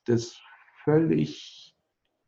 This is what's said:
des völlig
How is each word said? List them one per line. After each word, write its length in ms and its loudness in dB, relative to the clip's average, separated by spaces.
des 320 -2
völlig 920 -2